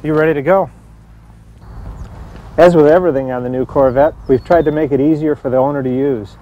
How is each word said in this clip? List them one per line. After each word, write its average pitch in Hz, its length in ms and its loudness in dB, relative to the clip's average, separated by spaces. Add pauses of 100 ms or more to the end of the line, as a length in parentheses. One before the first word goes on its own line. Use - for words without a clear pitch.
You're 151 160 0
ready 156 160 2
to 143 80 -4
go. 170 300 0 (1900)
As 175 180 6
with 151 100 6
everything 151 440 2
on 123 120 -6
the 123 60 -6
new 127 160 -4
Corvette, 139 480 2 (160)
we've 127 160 2
tried 165 220 2
to 151 60 0
make 151 200 -2
it 135 80 0
easier 151 340 0
for - 140 -8
the 127 80 -2
owner 139 260 0
to 131 60 -4
use. 127 540 -4